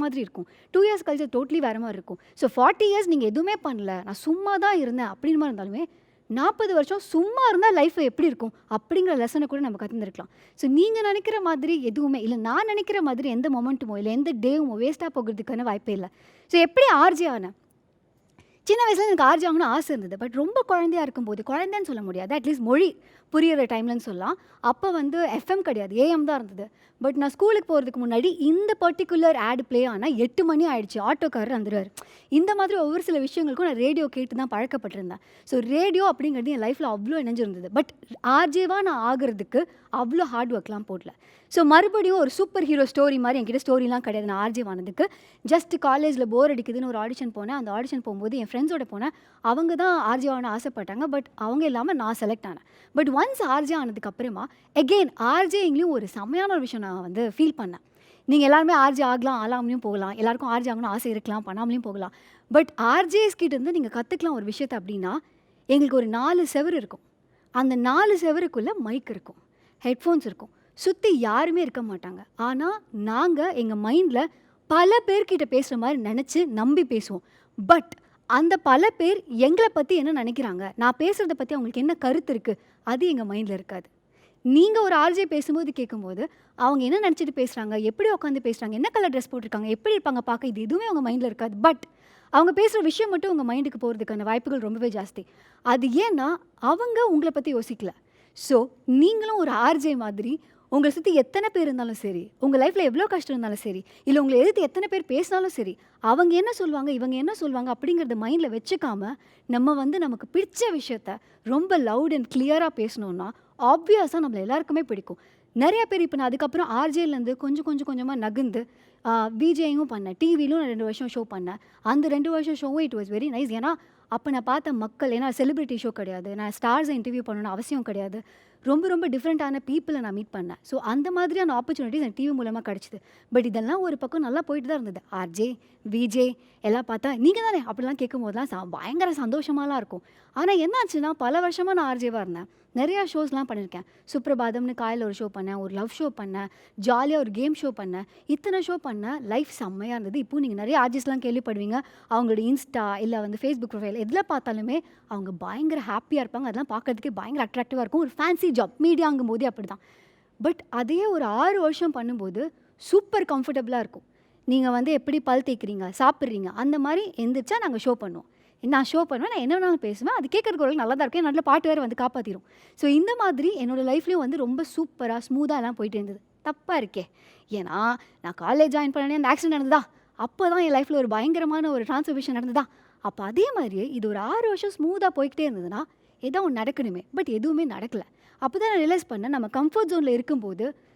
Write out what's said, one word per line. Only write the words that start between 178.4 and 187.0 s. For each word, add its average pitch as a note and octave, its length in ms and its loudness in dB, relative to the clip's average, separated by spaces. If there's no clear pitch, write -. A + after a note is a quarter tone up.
காலேஜ் C4 340 4
ஜாயின் C#4+ 200 0
பண்ணனே C#4+ 240 -2
அந்த B3+ 120 2
ஆக்சிடென்ட் D#4 260 0
நடந்ததா, C#4 240 4
அப்பதான் F4 480 0
என் C#4+ 100 2
லைஃப்ல C#4+ 240 0
ஒரு A#3 140 0
பயங்கரமான D#4 600 0
ஒரு A#3 140 -4
டிரான்ஸ்ஃபர்மேஷன் C4+ 500 -4
நடந்ததா, B3 260 -2
அப்ப G3+ 140 -8
அதே E4 160 2
மாதிரியே G#3 280 -4
இது A3 160 -6
ஒரு G3 80 -6
ஆறு A4+ 220 0
வருஷம் G4+ 240 -6
ஸ்மூத்தா F4+ 400 0
போய்க்கிட்டே C#4+ 320 -2
இருந்ததுன்னா, G3+ 340 -8
ஏதோ B3+ 220 -2
ஒண்ணு B3+ 160 -2
நடக்கணுமே. A3 420 -4